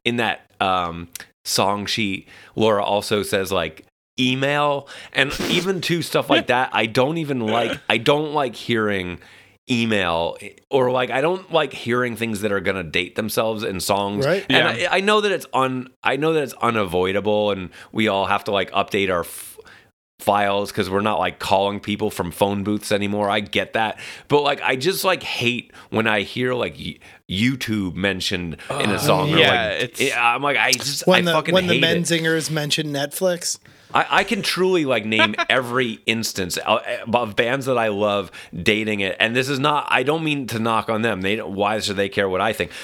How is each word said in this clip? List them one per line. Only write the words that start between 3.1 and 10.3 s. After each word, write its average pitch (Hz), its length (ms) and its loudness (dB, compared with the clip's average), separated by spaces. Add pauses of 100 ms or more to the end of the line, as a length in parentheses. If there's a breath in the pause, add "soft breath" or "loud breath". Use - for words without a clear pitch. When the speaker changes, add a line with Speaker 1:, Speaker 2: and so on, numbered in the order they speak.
Speaker 1:
says, 95 300 0
like, 82 320 -2 (360)
email, 143 680 0 (260 loud breath)
and 139 180 2 (180)
even, 175 300 0
too, 170 220 0
stuff - 280 -2
like 156 180 4
that, 127 260 2
I 113 140 2
don't 135 320 2
even 139 200 -2
like, 113 480 0
I 110 120 4
don't 147 340 2
like 135 220 -2
hearing 101 640 -2 (500 soft breath)
email, 98 680 2 (340)